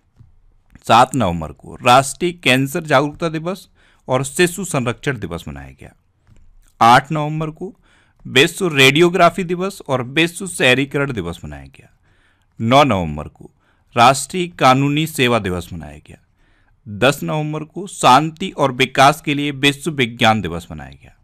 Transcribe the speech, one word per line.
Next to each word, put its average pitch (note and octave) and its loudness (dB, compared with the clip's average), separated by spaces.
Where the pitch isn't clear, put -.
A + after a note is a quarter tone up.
सात B2 4
नवंबर E2+ -4
को D#2+ -20
राष्ट्रीय C3+ 2
कैंसर C#3 0
जागरूकता D3 0
दिवस D#3+ -10
और C3 -2
शिशु E3+ -2
संरक्षण B2 -6
दिवस E2+ -10
मनाया C2+ -16
गया। - -20
आठ B2+ 6
नवंबर D#3 -4
को D#3 -14
विश्व C3+ 0
रेडियोग्राफी E3+ 4
दिवस F3+ -8
और B2+ -4
विश्व D#3+ -4
शहरीकरण C#3 -2
दिवस E2+ -8
मनाया C#2+ -18
गया। - -20
नौ B2 4
नवंबर D#2+ -2
को - -20
राष्ट्रीय C#3 2
कानूनी C#3+ 2
सेवा B2 0
दिवस F2+ -6
मनाया D2 -16
गया। D#2+ -20
दस A#2 0
नवंबर D3+ -6
को F3 -14
शांति D#3 2
और C#3 -2
विकास C3+ 2
के D3+ -6
लिए C#3+ -4
विश्व C#3 -2
विज्ञान A#2+ 0
दिवस E2+ -8
मनाया C#2 -16
गया। - -20